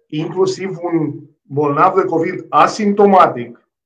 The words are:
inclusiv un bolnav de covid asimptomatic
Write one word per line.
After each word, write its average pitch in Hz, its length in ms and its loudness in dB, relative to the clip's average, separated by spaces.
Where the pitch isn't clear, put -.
inclusiv 175 760 -4
un 160 380 -4
bolnav 147 520 0
de 185 100 2
covid 165 440 -4
asimptomatic 190 1200 2